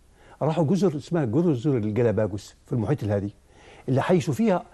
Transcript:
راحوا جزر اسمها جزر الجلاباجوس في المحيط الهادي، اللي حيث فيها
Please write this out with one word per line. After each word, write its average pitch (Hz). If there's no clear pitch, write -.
راحوا 156
جزر 165
اسمها 156
جزر 139
الجلاباجوس 107
في -
المحيط 110
الهادي، 101
اللي 131
حيث 170
فيها 185